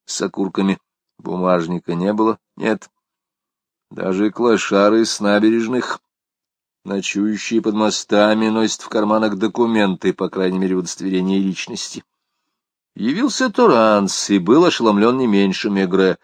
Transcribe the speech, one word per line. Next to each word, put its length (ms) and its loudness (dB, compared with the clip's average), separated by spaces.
с 160 -10
окурками. 580 -2
Бумажника 760 -2
не 180 -2
было, 240 0
нет. 340 -4
Даже 400 -2
клошары 760 2
с 140 -6
набережных, 800 0
ночующие 800 -2
под 120 -2
мостами, 760 2
носят 320 -2
в 80 -18
карманах 480 0
документы, 760 0
по 160 -6
крайней 300 -2
мере, 160 -2
удостоверение 640 -2
личности. 640 -8
Явился 540 -2
Торанс 800 2
и 100 4
был 260 4
ошеломлен 520 2
не 100 0
меньше 420 0
Мегре. 540 2